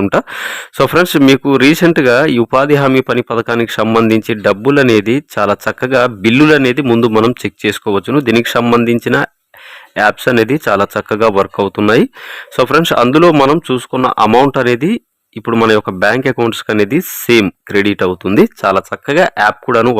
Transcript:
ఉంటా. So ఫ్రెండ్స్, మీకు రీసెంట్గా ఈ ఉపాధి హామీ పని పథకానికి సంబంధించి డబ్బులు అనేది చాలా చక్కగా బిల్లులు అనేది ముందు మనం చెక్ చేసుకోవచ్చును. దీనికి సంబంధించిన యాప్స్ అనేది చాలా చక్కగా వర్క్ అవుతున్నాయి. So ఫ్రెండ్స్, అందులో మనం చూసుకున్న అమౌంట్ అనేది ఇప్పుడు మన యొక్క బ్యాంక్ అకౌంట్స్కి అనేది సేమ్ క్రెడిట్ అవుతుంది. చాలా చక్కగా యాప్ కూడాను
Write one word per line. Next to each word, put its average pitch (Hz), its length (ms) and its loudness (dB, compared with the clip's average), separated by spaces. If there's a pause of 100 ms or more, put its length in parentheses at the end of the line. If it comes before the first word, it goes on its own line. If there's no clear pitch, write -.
ఉంటా. 98 180 0 (580)
So 135 160 2
ఫ్రెండ్స్, 175 220 0 (140)
మీకు 139 180 2 (180)
రీసెంట్గా 147 520 2 (160)
ఈ 120 120 -2
ఉపాధి 143 360 0
హామీ 131 300 2
పని 120 180 -2
పథకానికి 117 500 -2
సంబంధించి 113 540 2 (140)
డబ్బులు 117 380 0
అనేది 110 300 2 (200)
చాలా 104 200 0 (100)
చక్కగా 127 360 -2 (220)
బిల్లులు 135 320 4
అనేది 131 340 0
ముందు 117 160 2 (100)
మనం 110 140 2 (100)
చెక్ - 220 -8
చేసుకోవచ్చును. 107 640 -2
దీనికి 117 320 0
సంబంధించిన 120 580 0 (840)
యాప్స్ 104 300 -2
అనేది 113 240 2 (100)
చాలా 101 280 0
చక్కగా 107 440 -2
వర్క్ 98 260 -2
అవుతున్నాయి. 107 420 0 (500)
So 135 160 0
ఫ్రెండ్స్, 156 220 0 (100)
అందులో 151 260 2 (120)
మనం 135 180 2 (100)
చూసుకున్న 127 380 -4 (180)
అమౌంట్ 123 380 2
అనేది 123 280 0 (460)
ఇప్పుడు 113 260 -4
మన 113 140 2
యొక్క 104 160 -2 (100)
బ్యాంక్ 127 300 0
అకౌంట్స్కి 117 420 -4
అనేది 104 240 0 (260)
సేమ్ 113 240 2 (200)
క్రెడిట్ 101 380 -2
అవుతుంది. 95 360 0 (200)
చాలా 98 280 0
చక్కగా 156 360 -2 (180)
యాప్ 107 220 -2
కూడాను 120 340 2